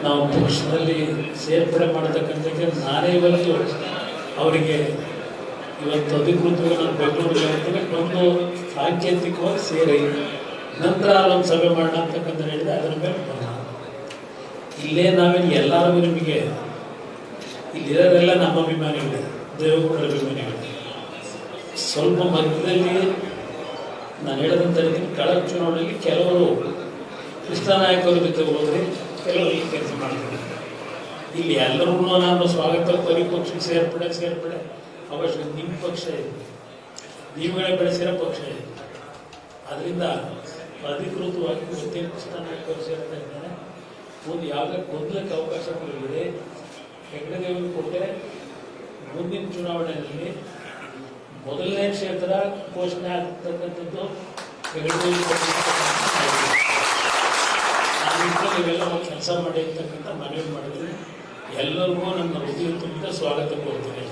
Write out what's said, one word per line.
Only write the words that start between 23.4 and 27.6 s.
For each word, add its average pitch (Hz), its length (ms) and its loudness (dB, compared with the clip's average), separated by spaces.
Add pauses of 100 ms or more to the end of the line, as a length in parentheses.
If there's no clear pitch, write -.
ನಾನು 135 180 -2
ಹೇಳದಂತ 175 420 4
ರೀತಿಯಲ್ಲಿ - 320 0
ಕಳೆದ 180 320 4
ಚುನಾವಣೆಯಲ್ಲಿ 170 460 0 (100)
ಕೆಲವರು 175 400 6 (1000)
ಕೃಷ್ಣ 175 240 -2 (120)